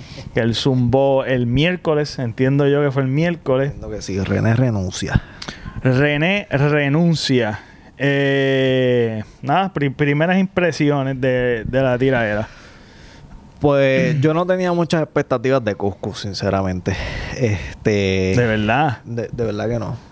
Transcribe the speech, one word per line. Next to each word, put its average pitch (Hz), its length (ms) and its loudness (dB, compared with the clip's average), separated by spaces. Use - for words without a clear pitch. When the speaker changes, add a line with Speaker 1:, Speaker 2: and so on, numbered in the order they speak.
Speaker 1:
Que 123 80 2
él 113 140 2
zumbó 131 680 2
el 123 240 0
miércoles, 151 720 0
entiendo 131 480 2
yo 143 160 2
que 143 80 0
fue 135 120 0
el 131 40 -2
miércoles. 139 640 0
Speaker 2:
Entiendo 107 220 -12
que 98 60 -8
sí, 98 200 -4
René 101 340 0
renuncia. 107 640 -2
Speaker 1:
René 147 680 2
renuncia. 143 1120 2
Eh, 131 1200 2
nada, 175 280 0
pri-, 143 200 -2
primeras 151 480 2
impresiones 147 800 0
de, 123 460 0
de 127 160 0
la 123 160 2
tiradera. 113 480 0
Speaker 2:
Pues, 139 600 2
Speaker 1:
<clears throat> - 20 0
Speaker 2:
yo 156 120 4
no 170 140 0
tenía 180 260 0
muchas 170 300 0
expectativas 131 600 0
de 104 120 -2
Coscu, 98 400 -4
sinceramente. 95 800 -2
Este, 98 1000 0
Speaker 1:
¿De 123 120 4
verdad? 113 580 0
Speaker 2:
de, 117 260 -8
de 117 140 -4
verdad 107 240 -4
que 120 100 -2
no. 117 180 -6